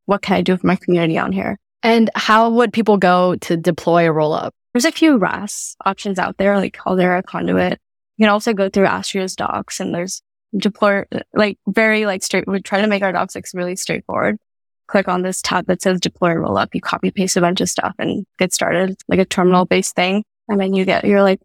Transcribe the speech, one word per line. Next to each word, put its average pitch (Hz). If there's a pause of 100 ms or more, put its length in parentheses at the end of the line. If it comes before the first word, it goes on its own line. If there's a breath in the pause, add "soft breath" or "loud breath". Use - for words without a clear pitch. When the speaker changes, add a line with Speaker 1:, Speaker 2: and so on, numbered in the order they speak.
Speaker 1:
what 202
can 196
I 185
do 185
for 180
my 180
community 170
on -
here?" 196 (240)
Speaker 2:
And 226
how 226
would 233
people 214
go 180
to -
deploy 170
a -
roll-up? 156 (200)
Speaker 1:
There's 247
a 320
few 311
ras -
options 196
out 175
there, 202
like -
Caldera, 185
Conduit. 180 (380)
You 220
can 208
also 214
go 196
through 196
Astria's 185
docs, -
and 190
there's 180 (360)
deploy, 202 (280)
like, 208 (100)
very, 214
like, 190
straight, -
we 190
try 196
to 214
make 202
our 190
docs, 185
like, 185
really 180
straightforward. - (500)
Click 190
on 180
this 185
tab -
that 185
says 185
deploy -
roll-up. 110
You -
copy -
paste 185
a 180
bunch 175
of 180
stuff -
and - (140)
get 185
started, 185 (100)
like, 185
a 185
terminal-based 180
thing. 190 (240)
And 202
then 190
you 190
get -
your, 202
like, 190